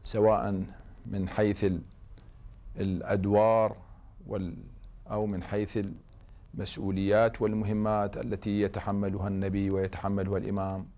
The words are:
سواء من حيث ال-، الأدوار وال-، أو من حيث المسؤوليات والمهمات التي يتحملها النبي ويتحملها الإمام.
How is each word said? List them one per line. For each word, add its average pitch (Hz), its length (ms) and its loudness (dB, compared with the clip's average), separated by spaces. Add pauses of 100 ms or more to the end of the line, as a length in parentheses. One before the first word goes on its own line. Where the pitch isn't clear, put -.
سواء 104 600 2 (420)
من 98 220 -2
حيث 104 360 2
ال-، 92 180 2 (920)
الأدوار 104 1000 4 (500)
وال-، 92 300 -6 (540)
أو 107 160 0
من 95 160 -2
حيث 104 360 -2 (760)
المسؤوليات 98 880 2
والمهمات 107 760 0
التي 104 440 -2
يتحملها 101 680 -2
النبي 98 420 0
ويتحملها 98 680 0
الإمام. 95 480 -4 (120)